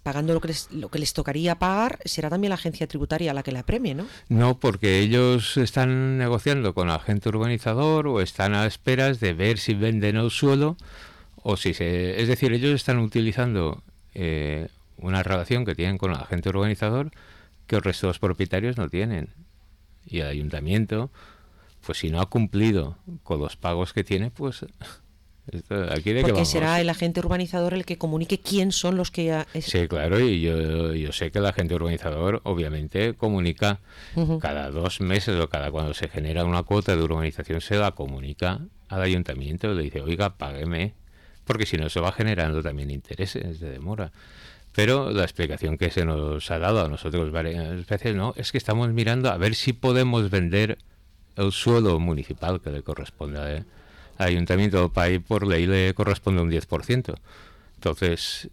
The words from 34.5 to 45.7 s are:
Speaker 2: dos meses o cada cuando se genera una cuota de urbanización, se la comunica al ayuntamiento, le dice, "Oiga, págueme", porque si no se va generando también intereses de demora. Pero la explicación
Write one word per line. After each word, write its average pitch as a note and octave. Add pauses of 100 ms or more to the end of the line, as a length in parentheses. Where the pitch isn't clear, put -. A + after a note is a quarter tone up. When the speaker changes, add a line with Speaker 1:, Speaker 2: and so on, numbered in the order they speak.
Speaker 2:
dos E2+
meses F#2+
o D#2+
cada C#2+
cuando D2+
se -
genera D#2+
una F2
cuota G2+
de E2
urbanización, D#2+
se -
la G2+
comunica C#2+ (300)
al F#2+
ayuntamiento, F2
le E2
dice, C#2
"Oiga, E2+
págueme", D#2+ (500)
porque A2
si F2+
no D#2
se F2
va F#2
generando E2+
también C#2+
intereses E2
de D#2
demora. E2 (640)
Pero B2+
la G2
explicación D#2